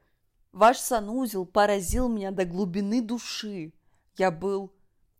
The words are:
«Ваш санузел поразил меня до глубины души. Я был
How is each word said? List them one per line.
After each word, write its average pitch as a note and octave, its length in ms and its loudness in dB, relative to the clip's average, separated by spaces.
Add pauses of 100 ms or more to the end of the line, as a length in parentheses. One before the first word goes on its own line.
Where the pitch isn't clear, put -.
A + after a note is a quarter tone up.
(500)
«Ваш A3 280 6
санузел G#3+ 680 -4
поразил G#3 600 2
меня G3+ 220 -2
до F#3+ 140 0
глубины G3 580 0
души. G#3 720 -8 (440)
Я F#3+ 140 2
был G3 420 -4 (460)